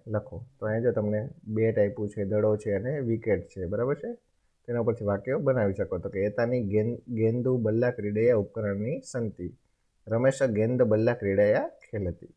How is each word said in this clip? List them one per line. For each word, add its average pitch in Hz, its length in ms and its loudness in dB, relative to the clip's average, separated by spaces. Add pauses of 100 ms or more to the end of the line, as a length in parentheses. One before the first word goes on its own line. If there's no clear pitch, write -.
લખો. - 380 -6 (140)
તો 110 60 -6
અહીંયા 113 180 0
જો 123 80 2
તમને 107 380 -2 (180)
બેટ 110 320 2
આપ્યું 101 300 0
છે, 104 160 -4
દડો 107 320 2
છે 104 140 -4
અને 123 280 -2
વિકેટ 113 480 -2
છે, 92 180 -8
બરાબર 117 300 -2
છે. - 180 -8 (540)
તેના 120 160 -2
પરથી 110 220 -2
વાક્યો 101 340 -2
બનાવી 123 340 2
શકો. - 240 -2
તો 98 120 -4
કે 98 100 -4
એતાની 117 440 0
ગેન-, 113 520 0
ગેંદુ 120 420 2
બલ્લા 117 340 2
ક્રીડયા 107 440 2
ઉપકરણની 107 680 -2
સંતિ. 107 560 -8 (500)
રમેશ 131 360 2
ગેંદ 120 380 2
બલ્લા 110 320 4
ક્રીડયા 104 540 2
ખેલતી. - 680 -8